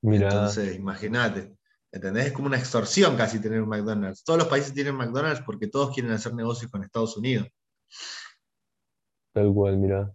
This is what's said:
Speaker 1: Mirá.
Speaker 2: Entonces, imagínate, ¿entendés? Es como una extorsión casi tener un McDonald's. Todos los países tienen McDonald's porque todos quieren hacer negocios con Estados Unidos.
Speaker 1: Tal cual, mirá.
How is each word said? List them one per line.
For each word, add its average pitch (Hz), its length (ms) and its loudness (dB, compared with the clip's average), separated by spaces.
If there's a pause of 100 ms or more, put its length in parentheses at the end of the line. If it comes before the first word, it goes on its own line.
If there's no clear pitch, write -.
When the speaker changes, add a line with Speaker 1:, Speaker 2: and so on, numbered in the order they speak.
Speaker 1:
Mirá. 104 280 6
Speaker 2:
Entonces, 104 460 0
imagínate, 101 800 -4 (360)
¿entendés? 98 360 -2
Es 135 60 -2
como 139 140 -4
una 135 100 0
extorsión 127 600 2
casi 110 240 0
tener 110 200 0
un 107 80 -2
McDonald's. 104 540 -4
Todos 165 160 4
los 160 80 4
países 143 260 0
tienen 139 220 -2
McDonald's 131 500 -2
porque 104 220 -6
todos 135 260 0
quieren 123 200 -2
hacer 110 200 -4
negocios 113 380 -6
con 98 120 -6
Estados 113 340 -4
Unidos. 117 300 0 (1900)
Speaker 1:
Tal 104 200 6
cual, 98 240 4
mirá. 98 380 0